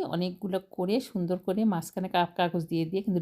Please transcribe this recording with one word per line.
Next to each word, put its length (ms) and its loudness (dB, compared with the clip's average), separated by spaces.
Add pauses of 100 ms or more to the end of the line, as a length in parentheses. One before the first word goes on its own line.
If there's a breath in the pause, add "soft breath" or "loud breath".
(160)
অনেকগুলো 420 -2 (180)
করে 240 0
সুন্দর 460 -2
করে 160 0 (120)
মাঝখানে 360 -4
কা-, 300 2
কাগজ 320 2
দিয়ে 180 0
দিয়ে 160 -2
কিন্তু 160 2